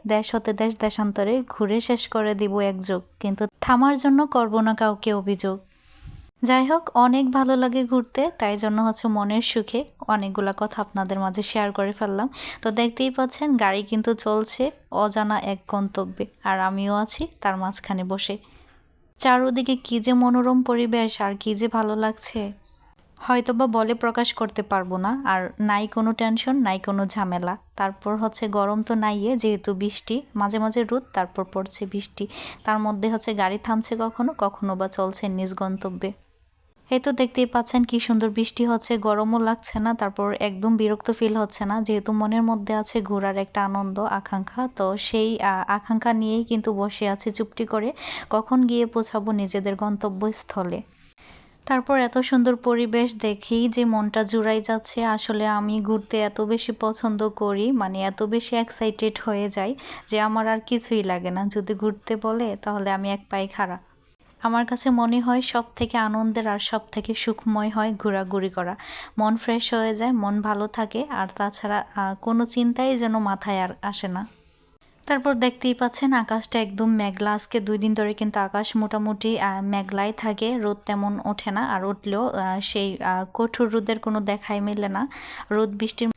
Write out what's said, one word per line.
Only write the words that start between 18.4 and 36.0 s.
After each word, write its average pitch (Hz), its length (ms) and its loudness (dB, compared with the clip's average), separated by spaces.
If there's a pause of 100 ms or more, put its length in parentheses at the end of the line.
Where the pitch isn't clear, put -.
চারদিকে 262 580 4
কী 247 240 -2
যে 247 140 2
মনোরম 247 500 4
পরিবেশ 233 580 2
আর 202 180 0
কী 214 160 -2
যে 220 120 0
ভালো 220 280 0
লাগছে, 220 560 -2 (640)
হয়তোবা 247 500 2
বলে 226 260 2
প্রকাশ 233 400 0
করতে 214 280 -2
পারবো 185 360 0
না। 226 280 -2
আর 185 240 2 (100)
নাই 208 280 2
কোনো 220 240 0
টেনশন, 226 440 0
নাই 196 240 2
কোনো 196 260 0
ঝামেলা। 185 520 -2 (180)
তারপর 202 420 -2
হচ্ছে 220 300 -2
গরম 208 360 0
তো 226 120 0
নাইয়ে, 214 420 0
যেহেতু 208 360 0
বৃষ্টি, 208 480 -4 (140)
মাঝে 208 240 0
মাঝে 220 240 0
রোদ, 233 200 0 (100)
তারপর 185 300 -2 (100)
পড়ছে 190 320 -4
বৃষ্টি। 202 420 -8 (360)
তার 214 160 0
মধ্যে 214 300 0
হচ্ছে 220 240 -2
গাড়ি 196 300 0
থামছে 226 360 0
কখনো, 226 380 0
কখনো 196 380 -2
বা 190 120 -2
চলছে 190 400 -2
নিজ 185 260 -2
গন্তব্যে। 190 580 -4 (800)